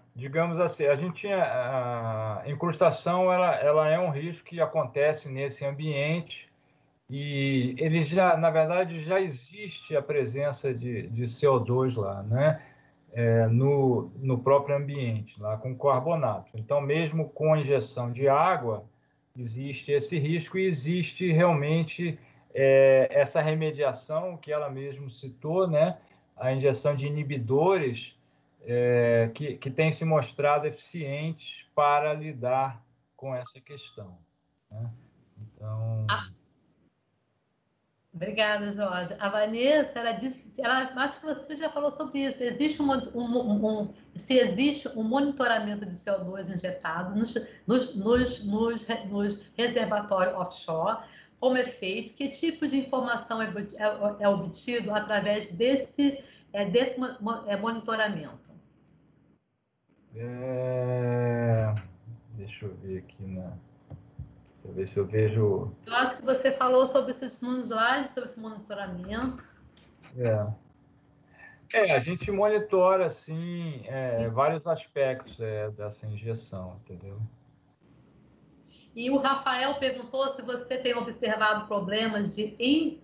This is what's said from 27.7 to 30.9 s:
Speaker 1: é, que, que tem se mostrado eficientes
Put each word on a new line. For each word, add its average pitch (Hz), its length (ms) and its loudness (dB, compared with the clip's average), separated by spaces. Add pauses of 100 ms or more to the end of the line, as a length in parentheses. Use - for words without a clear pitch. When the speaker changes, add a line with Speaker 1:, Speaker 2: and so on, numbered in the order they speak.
Speaker 1:
é, 120 720 4
que, 147 220 -6
que 131 160 -8
tem 160 180 2
se 156 140 -4
mostrado 151 640 2
eficientes 151 1080 -8